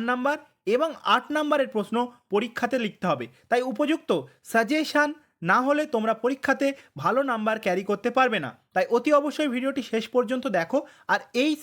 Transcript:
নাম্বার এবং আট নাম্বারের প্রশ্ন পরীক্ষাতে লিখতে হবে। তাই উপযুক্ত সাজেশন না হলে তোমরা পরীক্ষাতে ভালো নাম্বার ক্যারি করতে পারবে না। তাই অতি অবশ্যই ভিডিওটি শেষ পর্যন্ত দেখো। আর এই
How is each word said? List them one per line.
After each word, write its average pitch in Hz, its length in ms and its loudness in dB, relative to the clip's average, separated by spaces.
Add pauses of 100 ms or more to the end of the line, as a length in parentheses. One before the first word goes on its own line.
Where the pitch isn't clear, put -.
নাম্বার 254 280 0 (380)
এবং 311 140 0 (260)
আট 247 100 0 (120)
নাম্বারের 294 380 0
প্রশ্ন 208 200 -2 (380)
পরীক্ষাতে 233 520 -2
লিখতে - 220 -6
হবে। 131 180 0 (240)
তাই 247 120 2 (100)
উপযুক্ত 294 400 -2 (400)
সাজেশন 294 580 2 (400)
না 202 80 6 (100)
হলে 294 160 2 (120)
তোমরা 220 180 0 (100)
পরীক্ষাতে 269 440 0 (300)
ভালো 185 240 0 (100)
নাম্বার 220 240 0 (100)
ক্যারি 185 240 0
করতে 208 280 -2
পারবে 240 280 4
না। 120 40 -6 (240)
তাই - 120 2 (100)
অতি 247 240 2
অবশ্যই 294 360 -2
ভিডিওটি 262 260 -4 (100)
শেষ 226 120 0 (100)
পর্যন্ত 247 320 0 (120)
দেখো। 170 220 0 (340)
আর 202 60 2 (140)
এই 285 180 2 (120)